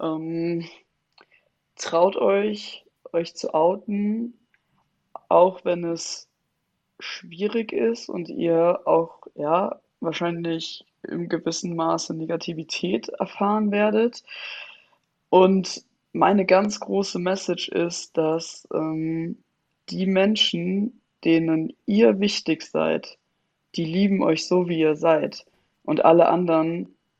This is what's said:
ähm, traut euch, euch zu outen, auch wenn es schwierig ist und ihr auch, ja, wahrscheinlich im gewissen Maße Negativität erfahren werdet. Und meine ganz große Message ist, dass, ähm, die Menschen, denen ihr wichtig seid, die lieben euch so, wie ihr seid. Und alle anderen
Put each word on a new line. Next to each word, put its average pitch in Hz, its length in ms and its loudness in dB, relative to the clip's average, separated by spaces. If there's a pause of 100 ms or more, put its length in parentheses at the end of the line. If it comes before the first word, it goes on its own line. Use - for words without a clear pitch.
ähm, 165 640 -4 (1080)
traut 180 400 2
euch, 208 680 0 (280)
euch 170 220 -4
zu - 200 -6
outen, 208 800 0 (960)
auch 180 360 4
wenn 175 200 -2
es - 440 -8 (720)
schwierig 208 720 -6
ist 226 380 -2
und 175 200 -8
ihr 170 560 2
auch, 165 400 0 (100)
ja, 165 440 0 (200)
wahrscheinlich 170 880 -6 (180)
im 170 240 -8
gewissen 170 480 -4
Maße 165 380 -2
Negativität 165 960 -4
erfahren 208 640 -2
werdet. 214 520 2 (1040)
Und 185 540 4 (280)
meine 185 340 2
ganz 202 340 2
große 196 380 -4
Message 180 520 -4
ist, 170 460 -4
dass, 160 580 -2
ähm, 160 680 -4 (480)
die 180 160 -4
Menschen, 196 960 0 (240)
denen 165 480 2 (140)
ihr 214 340 4
wichtig 180 420 -2
seid, 78 560 -2 (580)
die 170 80 -2
lieben 190 380 0
euch 160 260 0
so, 180 200 2
wie 165 120 -2
ihr 156 160 2
seid. 156 500 0 (380)
Und - 200 2
alle 165 240 8
anderen 170 680 0 (240)